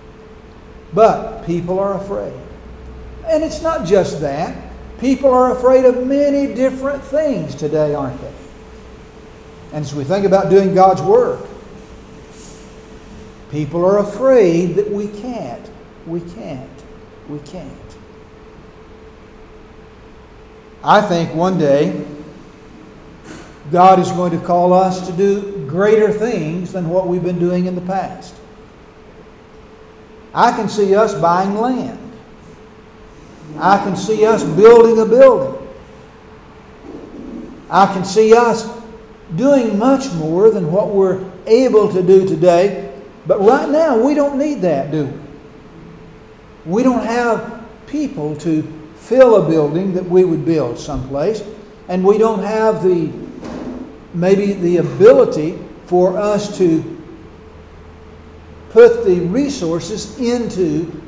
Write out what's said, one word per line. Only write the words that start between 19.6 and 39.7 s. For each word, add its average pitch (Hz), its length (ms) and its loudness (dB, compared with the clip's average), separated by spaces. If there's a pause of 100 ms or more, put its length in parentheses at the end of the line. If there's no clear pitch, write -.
I 180 180 4
think 170 360 -2
one 180 200 -2
day 147 480 0 (1700)
God 185 300 6
is 170 100 -2
going 175 220 -2
to 165 120 -6
call 175 280 2
us 180 340 0
to 185 60 -8
do 196 560 -2
greater 208 420 2
things 180 640 -6
than 175 160 -6
what 180 180 -2
we've 180 160 -4
been 175 160 -4
doing 180 280 -2
in 180 100 -6
the 175 60 -8
past. 180 520 -8 (2000)
I 226 220 2
can 214 120 -6
see 196 280 0
us 208 180 2
buying 175 400 0
land. 240 460 -4 (1600)
I 185 280 2
can 190 100 -4
see 214 320 0
us 220 160 2
building 220 560 8
a 220 60 2
building. 247 600 4 (2000)
I 185 160 4
can 185 180 -6
see 220 300 4
us 233 340 2 (680)
doing 233 420 2